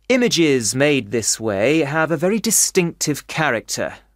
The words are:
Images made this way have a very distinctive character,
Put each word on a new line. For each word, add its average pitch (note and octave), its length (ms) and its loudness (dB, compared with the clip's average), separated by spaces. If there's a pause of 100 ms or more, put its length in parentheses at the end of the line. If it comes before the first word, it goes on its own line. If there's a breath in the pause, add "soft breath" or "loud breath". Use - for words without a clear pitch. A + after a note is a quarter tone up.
Images D#3+ 640 2
made C3 380 0
this A2+ 280 -2
way A2 400 2
have D#3 300 -2
a E3 80 -2
very F#3 220 0
distinctive - 880 -2
character, A#2+ 680 -2 (220)